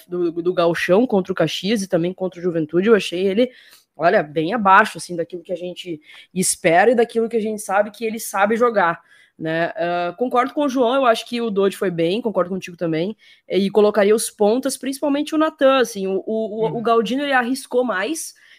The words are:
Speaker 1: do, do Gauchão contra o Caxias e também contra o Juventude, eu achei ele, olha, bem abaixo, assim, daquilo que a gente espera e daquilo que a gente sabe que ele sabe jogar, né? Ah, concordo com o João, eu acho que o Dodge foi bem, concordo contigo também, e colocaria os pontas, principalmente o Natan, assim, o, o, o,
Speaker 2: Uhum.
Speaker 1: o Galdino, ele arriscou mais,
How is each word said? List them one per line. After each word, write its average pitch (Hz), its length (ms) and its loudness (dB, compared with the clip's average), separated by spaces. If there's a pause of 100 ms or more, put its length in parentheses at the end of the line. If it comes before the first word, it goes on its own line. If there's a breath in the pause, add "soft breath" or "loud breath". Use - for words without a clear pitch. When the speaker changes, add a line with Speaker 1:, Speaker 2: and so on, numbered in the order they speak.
Speaker 1:
do, 175 240 -2 (100)
do 175 120 -2
Gauchão 175 540 2
contra 190 240 0
o 180 40 -6
Caxias 196 480 -2
e 190 40 -8
também 175 260 -2
contra 180 260 -8
o 170 40 -8
Juventude, 170 460 0
eu 226 60 8
achei 185 300 -2
ele, 220 240 2 (460 loud breath)
olha, 170 260 4
bem 160 320 -4
abaixo, 202 440 4
assim, 175 180 -10
daquilo 170 280 -8
que 185 100 -8
a 170 40 -4
gente 175 440 -12 (320 loud breath)
espera 180 580 4
e 247 40 2
daquilo 226 340 0
que 226 80 -2
a 214 40 2
gente 214 200 -6
sabe 208 300 0
que - 120 -12
ele 220 160 -6
sabe 214 380 0
jogar, 202 440 2 (380 soft breath)
né? 160 360 -2
Ah, 175 420 -4
concordo 247 360 0
com 294 120 0
o 285 40 0
João, 247 260 2
eu 277 100 2
acho 226 200 2
que 240 140 -6
o 233 100 -2
Dodge 196 280 0
foi 190 140 -2
bem, 170 300 0
concordo 185 280 -2
contigo 185 260 -8
também, 170 400 -4 (340 soft breath)
e 190 200 0
colocaria 208 460 4
os 220 140 -2
pontas, 254 480 0
principalmente 294 580 -4
o - 20 0
Natan, 302 400 2
assim, 202 300 -2
o, 190 180 -2
o, - 0 -
o, 220 400 -4
Speaker 2:
Uhum. 226 120 -4
Speaker 1:
o 233 40 -6
Galdino, 233 420 0
ele 277 100 -2
arriscou 247 500 -2
mais, 226 500 -6 (240 soft breath)